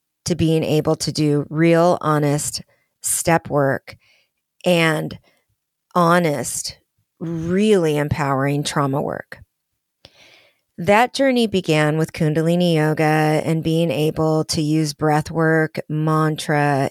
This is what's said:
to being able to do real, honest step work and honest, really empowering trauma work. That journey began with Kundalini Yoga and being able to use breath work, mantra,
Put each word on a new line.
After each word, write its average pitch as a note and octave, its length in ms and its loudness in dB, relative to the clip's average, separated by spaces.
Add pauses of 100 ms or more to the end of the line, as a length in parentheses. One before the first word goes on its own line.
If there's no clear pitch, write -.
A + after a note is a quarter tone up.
(240)
to F3 120 -4
being D#3+ 280 0
able D3+ 320 0
to - 160 -6
do D3 380 0
real, E3 500 2
honest D3 600 -2 (400)
step - 480 -2
work C#3 480 -2 (680)
and D#3+ 560 0 (720)
honest, E3+ 840 0 (400)
really E3+ 760 0
empowering C#3+ 680 -2
trauma C#3+ 380 -2
work. - 380 -10 (1400)
That G#3 360 2
journey B3+ 320 2
began D#3 520 2
with D#3+ 140 -2
Kundalini E3 600 2
Yoga D#3 300 2 (420)
and D#3+ 180 -2
being D#3+ 280 0
able D#3 540 0
to - 160 -4
use D3+ 320 0
breath D3+ 360 -2
work, D#3+ 580 0
mantra, D#3 1040 0